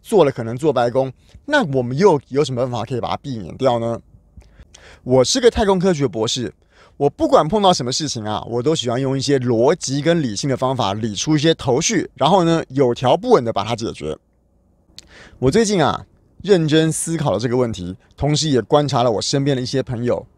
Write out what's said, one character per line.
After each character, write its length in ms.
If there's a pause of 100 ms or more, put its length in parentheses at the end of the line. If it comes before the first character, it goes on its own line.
做 200
了 80
可 120
能 120
做 160
白 200
工， 200 (340)
那 180 (120)
我 60
们 160
又 300
有 180
什 80
么 80
办 80
法 160
可 100
以 60
把 80
它 80
避 220
免 180
掉 220
呢？ 200 (1000)
我 220
是 180
个 80
太 160
空 140
科 120
学 160
博 200
士， 260 (440)
我 120
不 180
管 200
碰 120
到 140
什 100
么 80
事 160
情 160
啊， 240
我 140
都 140
喜 120
欢 140
用 160
一 40
些 180
逻 340
辑 300
跟 180
理 140
性 120
的 80
方 220
法 160
理 220
出 200
一 40
些 160
头 260
绪， 320
然 160
后 140
呢， 240
有 260
条 240
不 140
紊 120
的 80
把 120
它 120
解 180
决。 220 (1200)
我 100
最 160
近 180
啊， 220 (380)
认 240
真 240
思 260
考 140
了 80
这 100
个 80
问 160
题， 220 (200)
同 200
时 140
也 120
观 260
察 140
了 100
我 80
身 240
边 140
的 60
一 20
些 160
朋 220
友。 200 (140)